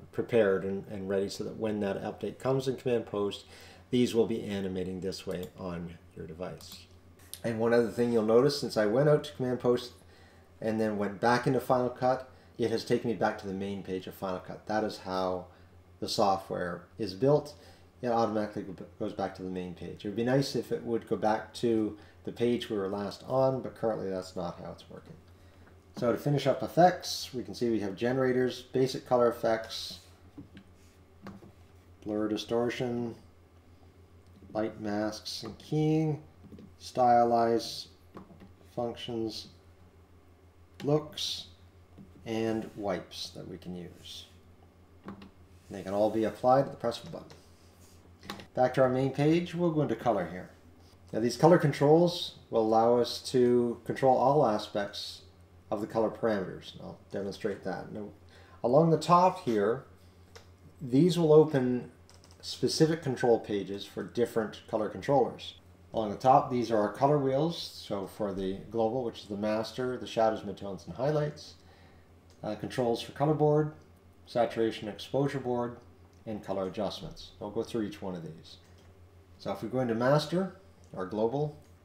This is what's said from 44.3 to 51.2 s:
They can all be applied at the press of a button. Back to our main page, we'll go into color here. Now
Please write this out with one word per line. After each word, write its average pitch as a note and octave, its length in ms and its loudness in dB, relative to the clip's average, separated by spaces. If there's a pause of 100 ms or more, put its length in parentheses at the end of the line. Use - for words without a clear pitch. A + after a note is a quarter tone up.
They G2 120 -10
can F#2+ 120 -4
all G#2 160 2
be A2 140 0
applied B2+ 420 4
at - 40 -10
the - 60 -14
press - 260 -6
of - 60 -18
a E3+ 40 -14
button. - 160 -14 (1300)
Back B2 200 2
to C3+ 80 4
our B2+ 60 6
main C3 220 2
page, D#3+ 440 2
we'll F3 160 2
go D#3 120 2
into A#2 140 0
color G2 340 0
here. F2+ 200 -12 (640)
Now A2+ 80 -2